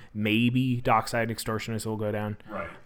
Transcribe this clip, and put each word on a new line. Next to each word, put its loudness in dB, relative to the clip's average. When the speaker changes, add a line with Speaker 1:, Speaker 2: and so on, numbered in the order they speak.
Speaker 1:
Maybe 2
Dockside 2
Extortionist -4
will -2
go -2
down. -4
Speaker 2:
Right. -8